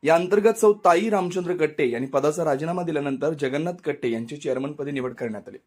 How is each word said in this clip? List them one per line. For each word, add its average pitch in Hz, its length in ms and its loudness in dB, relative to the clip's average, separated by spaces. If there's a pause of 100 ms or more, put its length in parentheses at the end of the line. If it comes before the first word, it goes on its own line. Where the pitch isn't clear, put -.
या 156 120 6
अंतर्गत 202 380 4
सौ 214 200 6
ताई 190 360 4
रामचंद्र 180 460 -2
कट्टे 151 340 0
यांनी 120 180 -4
पदाचा 151 380 0
राजीनामा 160 380 -2
दिल्यानंतर 143 500 -2
जगन्नाथ 147 400 -2 (120)
कट्टे 139 260 -2
यांची 117 260 -6
चेअरमनपदी 139 540 -6
निवड 127 220 -4
करण्यात 110 340 -8
आली. 98 200 -18